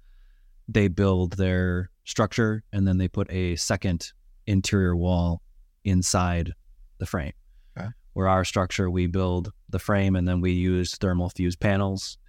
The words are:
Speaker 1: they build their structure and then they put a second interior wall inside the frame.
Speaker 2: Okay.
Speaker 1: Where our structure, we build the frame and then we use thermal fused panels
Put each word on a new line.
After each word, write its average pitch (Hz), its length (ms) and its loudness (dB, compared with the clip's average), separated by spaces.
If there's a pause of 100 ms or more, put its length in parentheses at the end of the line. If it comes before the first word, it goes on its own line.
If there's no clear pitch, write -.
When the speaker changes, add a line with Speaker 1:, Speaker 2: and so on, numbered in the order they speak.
(680)
Speaker 1:
they 104 220 4
build 92 480 2
their 92 520 0 (140)
structure 110 600 0 (100)
and 98 120 0
then 92 120 2
they 92 100 2
put - 240 -4
a 90 240 -2
second - 560 -2 (340)
interior 95 500 2
wall 87 460 0 (440)
inside 90 680 0 (440)
the - 80 -6
frame. - 260 -6 (460)
Speaker 2:
Okay. 92 100 -8 (240)
Speaker 1:
Where 92 160 0
our 95 160 4
structure, 92 460 -2
we 90 180 0
build 90 460 -2 (160)
the 92 100 -6
frame 98 380 2
and 90 100 2
then 90 140 0
we 90 100 2
use 90 440 0
thermal 90 340 0
fused 90 320 -2
panels 98 560 -2 (120)